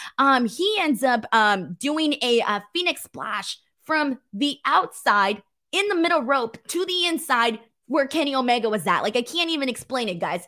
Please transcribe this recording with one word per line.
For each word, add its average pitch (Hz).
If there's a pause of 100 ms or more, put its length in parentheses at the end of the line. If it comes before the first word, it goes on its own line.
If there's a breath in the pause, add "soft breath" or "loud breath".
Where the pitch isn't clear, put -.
(180 loud breath)
um, 262
he 392
ends 302
up, 240
um, 202
doing 302
a, 240
uh, 208 (120)
Phoenix 349
Splash - (240)
from 302 (120)
the 269
outside 202 (300)
in 392
the 403
middle 330
rope 240 (100)
to 359
the 359
inside 240 (300)
where 277
Kenny 285
Omega 240
was 208
at. 175
Like, 208
I 247
can't 330
even 285
explain 247
it, 180
guys. 175